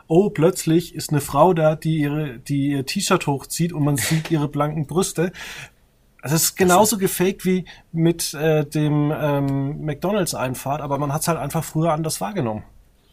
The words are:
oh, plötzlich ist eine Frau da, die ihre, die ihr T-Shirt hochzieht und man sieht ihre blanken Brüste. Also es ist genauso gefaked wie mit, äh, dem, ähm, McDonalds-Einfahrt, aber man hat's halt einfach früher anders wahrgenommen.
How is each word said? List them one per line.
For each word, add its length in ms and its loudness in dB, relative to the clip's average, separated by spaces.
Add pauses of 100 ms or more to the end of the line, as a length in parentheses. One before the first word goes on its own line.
oh, 240 4
plötzlich 640 2
ist 160 -8
eine 100 2
Frau 340 4
da, 200 2
die 220 -2
ihre, 420 -2
die 320 -2
ihr 160 -2
T-Shirt 400 0
hochzieht 460 -2
und 100 -2
man 140 2
sieht 340 -2
ihre 160 2
blanken 400 -2
Brüste. 460 -2 (880)
Also 140 0
es 80 2
ist 120 -2
genauso 420 6
gefaked 460 0
wie 200 2 (260)
mit, 440 0
äh, 300 2
dem, 480 0
ähm, 720 -2
McDonalds-Einfahrt, 960 -4
aber 180 -4
man 140 -2
hat's 140 -4
halt 120 0
einfach 260 -4
früher 280 0
anders 280 -4
wahrgenommen. 420 -4 (500)